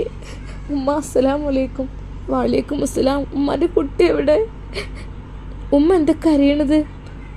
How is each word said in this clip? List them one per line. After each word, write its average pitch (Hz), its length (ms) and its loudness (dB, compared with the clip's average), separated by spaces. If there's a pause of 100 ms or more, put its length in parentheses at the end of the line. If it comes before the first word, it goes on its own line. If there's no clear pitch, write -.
(720)
ഉമ്മ, 269 260 -2
അസ്സലാമു 285 520 0
അലൈക്കും. 262 380 -2 (420)
വലൈക്കും 262 540 0
അസ്സലാം. 277 380 0 (140)
ഉമ്മാൻ്റെ 285 340 0
കുട്ടി 320 360 2
എവിടെ? 302 340 4 (1300)
ഉമ്മ 285 220 6
എന്താ 320 240 4
കരയണത്? 294 600 4 (580)